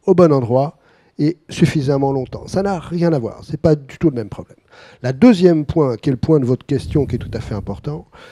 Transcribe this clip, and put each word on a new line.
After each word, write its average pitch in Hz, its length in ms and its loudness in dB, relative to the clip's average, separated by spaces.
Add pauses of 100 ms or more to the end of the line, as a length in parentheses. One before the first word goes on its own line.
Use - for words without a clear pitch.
au 196 80 2
bon 170 180 6
endroit 131 460 0 (420)
et 151 180 0 (100)
suffisamment 139 640 0
longtemps. 127 360 -8
Ça 185 140 -2
n'a 196 180 -4
rien 170 320 -2
à 147 80 0
voir, - 240 -10
c'est 151 160 -10
pas 160 160 4
du 135 220 -10
tout 170 120 2
le 131 60 -2
même 107 120 -8
problème. - 280 -18 (460)
La 123 100 -2
deuxième 170 520 4
point, 139 320 0
qui 143 140 -4
est - 20 2
le 127 60 -4
point 156 220 2
de 131 40 0
votre 123 220 -2
question, 139 400 -2
qui - 80 -6
est 120 40 -4
tout - 140 -12
à 110 80 -6
fait - 140 -8
important, 107 520 -10 (260)